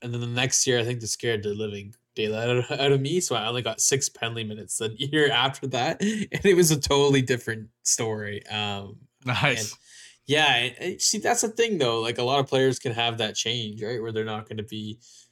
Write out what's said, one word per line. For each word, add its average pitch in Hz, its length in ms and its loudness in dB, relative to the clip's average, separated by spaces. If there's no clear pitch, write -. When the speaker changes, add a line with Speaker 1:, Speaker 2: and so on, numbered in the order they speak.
Speaker 1:
and 120 120 -6
then 120 60 -4
the 120 80 -4
next 123 400 0
year, 123 120 4
I 117 40 2
think 120 160 -4
they 117 60 -8
scared 107 380 -2
the 104 100 -2
living 101 420 -8
daylight 110 340 -2
out 123 80 2
of, 127 80 -2
out 139 120 4
of 139 100 4
me. 156 200 0
So 127 140 -2
I 110 120 -2
only 120 140 -4
got 110 200 -4
six - 280 2
penalty 113 340 -6
minutes 107 340 -8
the 113 120 -2
<laughs> 117 80 -12
year 143 340 2
after 131 360 0
that. 131 340 -2
And 214 440 -2
it 196 100 8
was 170 160 6
a 151 80 2
totally 139 420 4
different 117 480 -4
story. 107 640 -2
Um, 104 500 -4
Speaker 2:
Nice. 117 460 0
Speaker 1:
and - 80 -18
yeah, 143 280 4
and, 120 240 0
and 175 220 -6
see, - 180 2
that's - 220 2
the 233 80 0
thing, 226 280 0
though. 117 240 2
Like, 113 160 -2
a 123 60 0
lot 135 160 4
of 135 80 0
players 131 320 4
can 123 140 -4
have 117 260 0
that 107 160 -2
change, 113 460 -4
right, 110 200 -4
where 113 100 -6
they're 110 140 -2
not 107 240 -8
gonna 107 140 -6
be 107 360 -10